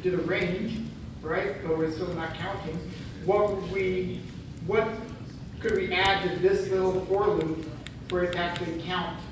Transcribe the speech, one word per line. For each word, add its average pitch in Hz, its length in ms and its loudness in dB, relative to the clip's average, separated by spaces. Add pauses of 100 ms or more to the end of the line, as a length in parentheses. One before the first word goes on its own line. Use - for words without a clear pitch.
did 180 100 2
a 175 40 2
range, 185 640 0 (440)
right? 185 320 -2 (100)
But 160 100 2
we're 160 160 2
still 170 220 -4
not 160 220 -4
counting. 175 420 -4 (480)
What 208 300 6
would 170 160 -4
we, 185 500 0 (460)
what 220 220 4 (720)
could 440 160 2
we 381 160 2
add 190 380 4
to - 80 0
this 190 320 4
little 185 360 4
for 190 240 4
loop 160 380 0 (420)
for 180 160 2
it 175 80 0
to 175 40 -2
actually 175 460 -2
count 170 360 -4 (120)